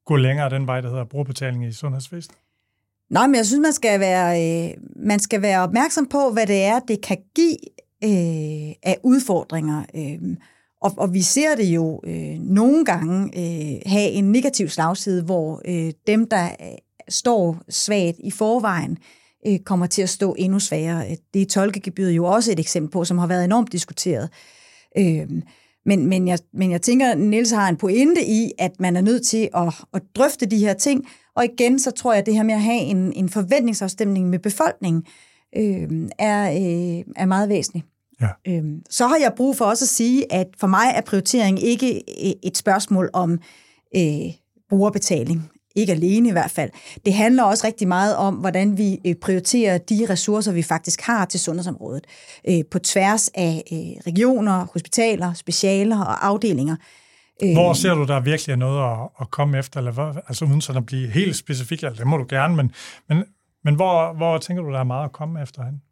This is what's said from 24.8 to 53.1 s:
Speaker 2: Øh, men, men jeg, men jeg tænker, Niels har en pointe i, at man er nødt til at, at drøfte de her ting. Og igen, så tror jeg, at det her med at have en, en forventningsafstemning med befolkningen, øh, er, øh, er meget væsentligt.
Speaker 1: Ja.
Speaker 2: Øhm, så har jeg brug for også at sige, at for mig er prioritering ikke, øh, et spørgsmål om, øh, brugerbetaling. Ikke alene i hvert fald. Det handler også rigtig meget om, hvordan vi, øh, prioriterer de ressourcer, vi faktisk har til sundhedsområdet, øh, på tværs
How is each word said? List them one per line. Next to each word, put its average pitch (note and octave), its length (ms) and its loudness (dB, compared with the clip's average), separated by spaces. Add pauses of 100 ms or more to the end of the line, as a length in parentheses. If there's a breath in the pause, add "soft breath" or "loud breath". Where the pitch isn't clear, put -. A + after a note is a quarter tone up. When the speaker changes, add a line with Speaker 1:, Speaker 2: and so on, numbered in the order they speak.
Speaker 2:
Øh, D#3+ 320 2 (560 soft breath)
men, G3 220 2
men F#3 200 2
jeg, F3 120 0 (140)
men F#3 180 0
jeg F3 100 -2
tænker, B3 340 2
Niels G#3+ 360 2
har G#3 180 2
en E3+ 80 0
pointe C4 480 4
i, A3 340 0
at F3+ 200 0
man F3+ 160 2
er F#3 60 2
nødt A#3 260 2
til A3 280 0
at, E3+ 180 0 (200)
at F#3 80 -4 (140)
drøfte C4+ 300 2
de G#3+ 120 0
her G#3 160 4
ting. C#4 340 0 (280 loud breath)
Og A#3+ 100 2
igen, B3 340 2
så C4 120 -2
tror B3 220 0
jeg, G3+ 60 4
at G3+ 60 0
det A3 100 2
her G#3+ 80 2
med A3 100 2
at G#3+ 80 0
have A#3 180 2
en, F#3 340 0
en F#3 160 -2
forventningsafstemning G3 1000 0
med F3+ 100 0
befolkningen, F#3 640 -2 (520 soft breath)
øh, F#3+ 340 -2 (300)
er, G#3 320 0
øh, F3 520 -2 (120)
er F#3+ 100 -2
meget F#3+ 240 2
væsentligt. E3+ 360 -2 (360)
Speaker 1:
Ja. A#2 60 2 (200)
Speaker 2:
Øhm, D#3+ 420 -4
så A#3+ 180 0
har D#4 100 4
jeg C4 200 2
brug C4 180 2
for A#3 100 0
også A3+ 200 2
at - 40 0
sige, B3 440 0
at F#3 140 0 (100)
for G3+ 100 0
mig G3 280 4
er G#3+ 60 -2
prioritering G3 600 0
ikke, A#3+ 320 0 (300)
øh, F#3+ 60 0 (120)
et F3+ 140 -4
spørgsmål F#3+ 560 2
om, F3 260 0 (560 soft breath)
øh, D#3+ 360 0 (380)
brugerbetaling. E3+ 840 0 (260)
Ikke G3 160 2
alene F#3+ 360 2
i - 20 0
hvert - 200 0
fald. C#3+ 180 -4 (360 loud breath)
Det G3 80 4
handler A#3 300 4
også G3+ 240 2
rigtig A3 200 -2
meget F#3+ 280 2
om, G3 200 0
hvordan F#3+ 420 0
vi, G3 280 0
øh, F3 100 0
prioriterer F#3 600 0
de G#3+ 320 0
ressourcer, G#3 420 0
vi E3+ 100 0
faktisk E3 400 -4
har A3 240 0
til F3 140 -4
sundhedsområdet, E3 640 -6 (460 loud breath)
øh, E3+ 120 2 (100)
på F#3 80 -2
tværs G3+ 540 0